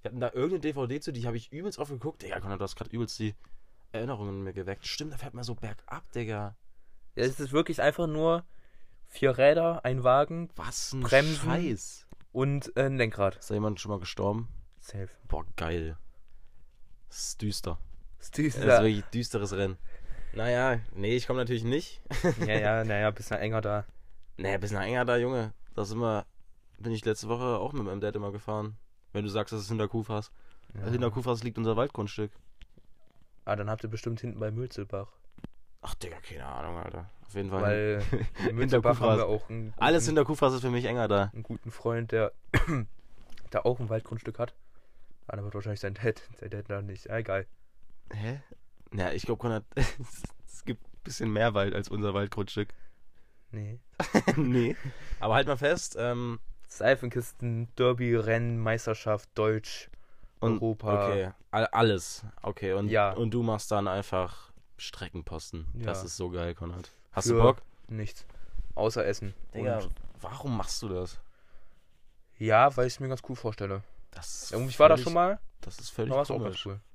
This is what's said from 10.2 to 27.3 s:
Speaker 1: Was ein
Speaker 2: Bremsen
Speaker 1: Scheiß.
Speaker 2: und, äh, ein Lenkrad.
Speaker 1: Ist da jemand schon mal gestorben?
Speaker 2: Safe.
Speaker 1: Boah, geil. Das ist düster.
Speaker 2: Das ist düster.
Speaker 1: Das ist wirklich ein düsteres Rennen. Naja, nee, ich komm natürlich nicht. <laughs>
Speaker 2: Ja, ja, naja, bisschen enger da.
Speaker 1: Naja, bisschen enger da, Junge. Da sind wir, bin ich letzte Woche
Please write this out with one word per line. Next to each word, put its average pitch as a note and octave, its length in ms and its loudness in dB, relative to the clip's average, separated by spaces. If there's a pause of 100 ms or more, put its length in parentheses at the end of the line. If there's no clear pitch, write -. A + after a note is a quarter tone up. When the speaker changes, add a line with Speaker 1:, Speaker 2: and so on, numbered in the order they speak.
Speaker 1:
Was - 360 -6
ein A#2 80 -2
Speaker 2:
Bremsen C#3+ 360 6 (140)
Speaker 1:
Scheiß. C#3+ 560 -2 (260)
Speaker 2:
und, C#3 440 0
äh, C3 80 4
ein C3+ 140 0
Lenkrad. G#2 380 2
Speaker 1:
Ist - 140 -14
da G#2+ 40 0
jemand G#2+ 260 0
schon G2+ 100 -6
mal G2+ 80 -2
gestorben? G2+ 500 -2 (320)
Speaker 2:
Safe. - 280 -8 (180)
Speaker 1:
Boah, D#2 180 2 (120)
geil. D#2+ 400 -2 (1120)
Das - 100 -12 (100)
ist - 140 -6
düster. F#2+ 360 -2 (400)
Speaker 2:
Das - 80 -12
ist - 120 -8
düster. D3 280 2
Speaker 1:
Das B2+ 80 12
ist A2+ 80 12
wirklich G#2+ 220 6
ein - 100 -6
düsteres G#2+ 400 0
Rennen. F#2+ 240 0 (560)
Naja, A#2+ 440 2 (160)
nee, G#2 220 2
ich B2 100 0
komm B2+ 120 2
natürlich A#2 260 0
nicht. C3+ 380 -2 (200)
<laughs> A2 240 2
Speaker 2:
Ja, G#2+ 80 2
ja, A2 300 4
naja, G#2+ 260 4
bisschen G#2+ 280 -4
enger A2 240 0
da. G#2 220 0 (520)
Speaker 1:
Naja, F#2+ 220 0
bisschen G2+ 180 -2
enger A#2+ 300 2
da, A#2+ 100 4
Junge. A#2+ 360 0 (220)
Da G#2+ 100 -2
sind G#2+ 140 -4
wir, A2 280 0 (520)
bin A2+ 140 -4
ich A2 120 -4
letzte G#2+ 240 0
Woche A#2+ 300 0